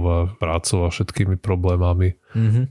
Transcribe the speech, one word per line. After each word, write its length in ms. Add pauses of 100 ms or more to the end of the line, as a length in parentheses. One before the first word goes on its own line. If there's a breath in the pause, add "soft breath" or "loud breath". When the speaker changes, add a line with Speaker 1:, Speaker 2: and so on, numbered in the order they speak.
Speaker 1:
a 280
prácou 500
a 60
všetkými 480
problémami. 800 (180 loud breath)
Speaker 2:
Mhm. 380